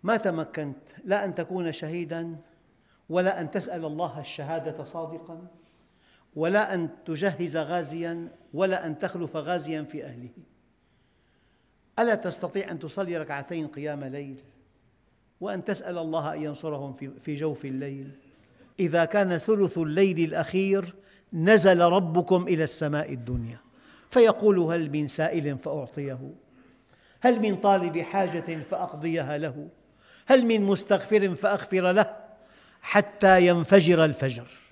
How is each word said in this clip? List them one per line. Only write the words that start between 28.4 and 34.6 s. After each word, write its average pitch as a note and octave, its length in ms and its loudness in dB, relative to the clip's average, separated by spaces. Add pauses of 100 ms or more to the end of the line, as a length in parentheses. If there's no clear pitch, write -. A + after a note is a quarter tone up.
فأقضيها D#3 680 -4
له؟ D3 300 -8 (580)
هل B3+ 200 6
من A3+ 160 4
مستغفر G3 720 2
فأغفر F#3 580 0
له؟" G3+ 240 2 (680)
حتى F#3+ 640 6
ينفجر E3+ 580 6
الفجر. C3 420 -2 (260)